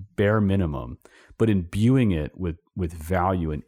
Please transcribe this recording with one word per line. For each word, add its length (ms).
bare 240
minimum, 560
but 140
imbuing 600
it 260
with, 180
with 200
value 560
and 180